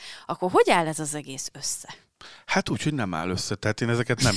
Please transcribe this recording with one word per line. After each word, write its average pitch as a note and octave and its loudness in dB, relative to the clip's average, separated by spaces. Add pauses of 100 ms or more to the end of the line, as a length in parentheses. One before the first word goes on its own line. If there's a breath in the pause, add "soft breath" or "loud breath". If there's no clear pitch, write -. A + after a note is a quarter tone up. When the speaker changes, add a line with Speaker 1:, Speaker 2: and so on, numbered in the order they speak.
(260 loud breath)
Speaker 1:
Akkor F3+ -2
hogy A#4 6
áll F3 4
ez D#3 -4
az D3 -6
egész C3+ -10
össze? - -8 (500 loud breath)
Speaker 2:
Hát - 0
úgy, - -2
hogy D3+ 0
nem G#2+ -2
áll E2 -2
össze, F2+ -4
tehát - -2
én A#2 0
ezeket A#2 0
nem A#2 6